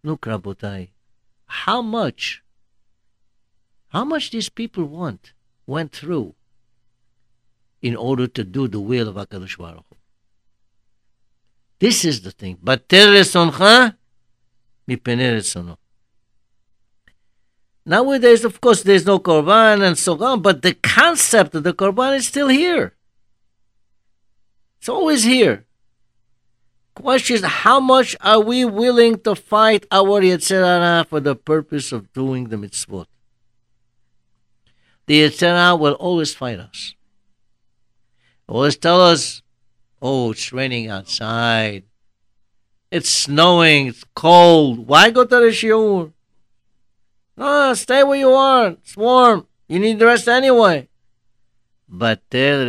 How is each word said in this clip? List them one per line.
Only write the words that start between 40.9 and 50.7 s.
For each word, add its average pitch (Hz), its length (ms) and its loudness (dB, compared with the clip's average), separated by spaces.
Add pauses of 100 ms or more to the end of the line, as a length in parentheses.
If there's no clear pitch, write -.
It's 170 200 -6
snowing, 156 760 2
it's - 180 -14 (100)
cold. 160 720 6
Why 160 240 6
go 247 140 2
to 247 100 0
the 240 160 6
shiur? 214 640 -2 (1200)
No, 277 380 0
stay 262 300 2
where 277 140 2
you 269 120 2
are. 262 400 4
It's - 260 -16
warm. 233 500 2 (220)
You 165 120 -4
need 214 200 -2
the 226 60 6
rest 233 240 2
anyway." 240 580 2 (1040)